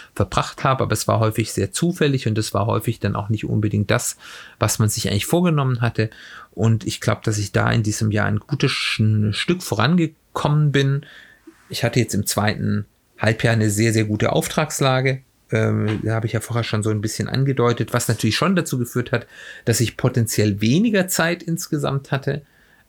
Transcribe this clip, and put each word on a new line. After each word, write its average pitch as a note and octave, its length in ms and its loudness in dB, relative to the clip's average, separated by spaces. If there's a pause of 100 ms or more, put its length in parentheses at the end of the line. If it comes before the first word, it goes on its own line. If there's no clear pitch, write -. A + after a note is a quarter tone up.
(140)
verbracht - 500 -2
habe, C3 200 2
aber A2 100 0
es - 140 -2
war A2 120 2
häufig A2 320 0
sehr G2 200 -2
zufällig D#3 560 0
und G#2+ 100 0
es G#2+ 160 -4
war G#2 140 0
häufig A2 320 -2
dann G2+ 160 -2
auch G2+ 140 -4
nicht A2 160 -2
unbedingt G#2+ 440 0
das, - 260 0 (440)
was - 180 0
man G#2+ 120 2
sich - 200 -2
eigentlich G2+ 160 -2
vorgenommen D3 560 2
hatte. A2+ 300 0 (400)
Und A2 340 2
ich - 160 -6
glaub, A2+ 220 0
dass G#2+ 160 -2
ich G2+ 120 -4
da A2 200 2
in A#2 100 2
diesem G#2+ 300 0
Jahr G#2 160 0
ein G#2 100 0
gutes - 360 -2
Sch-, - 260 -4
ein G#2+ 340 2
Stück F3+ 300 -2
vorangekommen D3 1080 2
bin. C#3 360 0 (640)
Ich - 140 -4
hatte B2 160 2
jetzt A2+ 140 0
im G2+ 140 0
zweiten G#2 580 -2 (320)
Halbjahr A2+ 360 2
eine G#2+ 180 2
sehr, A2 200 2
sehr A2 140 2
gute G#2+ 280 0
Auftragslage. C3+ 880 0 (280)
Ähm, G#2+ 520 0
da A2 100 0
habe A2+ 140 -2
ich - 60 -2
ja A2+ 80 -2
vorher A#2 220 -4
schon G#2+ 200 -2
so A2 80 2
ein G#2+ 100 0
bisschen G#2+ 260 -4
angedeutet, B2 640 0
was - 160 0
natürlich A2+ 280 0
schon F3+ 200 2
dazu D#3 220 0
geführt A#2+ 340 -4
hat, A#2 140 -2 (400)
dass A2+ 140 2
ich A2+ 180 0
potenziell G#2+ 640 0
weniger F#3 460 2
Zeit E3+ 340 -2
insgesamt C#3+ 720 -4
hatte. C#3 320 -4 (460)